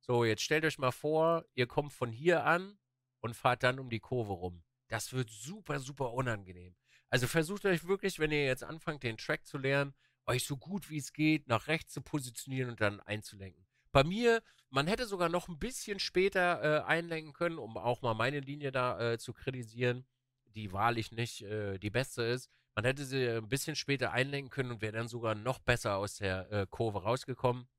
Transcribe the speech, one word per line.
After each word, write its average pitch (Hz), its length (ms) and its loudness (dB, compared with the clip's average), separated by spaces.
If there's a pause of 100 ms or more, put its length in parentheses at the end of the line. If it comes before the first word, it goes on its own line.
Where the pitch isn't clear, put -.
So, 120 220 4
jetzt 110 180 2
stellt 156 240 2
euch 151 120 0
mal 131 140 2
vor, 160 600 2
ihr 123 140 2
kommt 147 260 -2
von 120 180 -4
hier 151 340 4
an 185 340 0 (420)
und 117 140 -4
fahrt 123 280 2
dann 127 160 4
um 131 100 -10
die 113 100 -2
Kurve 113 340 -2
rum. 87 300 -6 (240)
Das - 260 -6
wird 127 160 -2
super, 143 500 -8
super 131 340 -6
unangenehm. 95 640 -6 (360)
Also 127 140 2
versucht 165 400 0
euch 175 220 4
wirklich, 190 320 0
wenn 151 120 2
ihr 147 140 4
jetzt 131 180 0
anfangt, 156 380 -8
den 113 160 -2
Track - 280 -4
zu - 120 -10
lernen, 139 380 0 (300)
euch 123 200 0
so 139 120 -4
gut 170 340 -8
wie 156 60 -4
es 139 140 -8
geht 156 360 2
nach 113 180 2
rechts 156 260 -2
zu 143 100 -8
positionieren 131 680 -4
und 117 120 -4
dann 104 180 2
einzulenken. 101 680 -10 (240)
Bei 139 120 8
mir, 226 400 4 (260)
man 139 160 2
hätte 226 220 -2
sogar 180 200 0
noch 170 200 0
ein 170 100 -10
bisschen 202 420 -6
später, 180 640 2
äh, 151 200 4
einlenken 160 500 -2
können, 170 240 -2
um 113 200 -10
auch 120 260 0
mal 117 100 2
meine 127 260 0
Linie 139 320 -6
da, 120 420 0
äh, 117 40 -2
zu - 160 -10
kritisieren, 123 720 -4 (400)
die 107 260 -10
wahrlich 113 400 2
nicht, 117 300 4
äh, 101 380 -2
die 104 100 -2
beste 120 320 0
ist. 123 300 2 (240)
Man 107 100 0
hätte 135 200 2
sie 131 220 2
ein 113 220 -2
bisschen 143 260 -2
später 127 360 0
einlenken 135 400 0
können 127 200 -2
und 110 120 -6
wäre 107 100 -2
dann 113 140 -2
sogar 113 260 -2
noch 107 240 -2
besser 113 400 2
aus 101 200 -2
der, 95 340 -2
äh, 101 180 0
Kurve 104 320 -2
rausgekommen. 123 680 -2 (120)